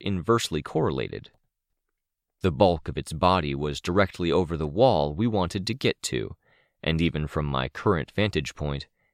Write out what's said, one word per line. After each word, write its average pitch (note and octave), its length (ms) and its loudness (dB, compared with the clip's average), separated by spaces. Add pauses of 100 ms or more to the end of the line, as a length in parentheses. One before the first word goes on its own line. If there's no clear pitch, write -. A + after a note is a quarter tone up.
inversely F#2+ 600 0
correlated. C#2 680 -4 (1120)
The F#2+ 100 2
bulk F2 380 4
of D2+ 80 -6
its C#2+ 160 -8
body D#2+ 420 2
was D2 240 -4
directly F#2 500 0
over E2 280 2
the D#2 100 -2
wall D#2 460 4
we G#2 140 0
wanted G2 400 -2
to A2+ 60 0
get - 300 -2
to, A1 320 -4 (460)
and D#2+ 180 0
even D2+ 280 0
from D2 180 -4
my C2+ 240 -2
current F2+ 460 -2
vantage G2 380 -2
point, C#2+ 340 -6 (260)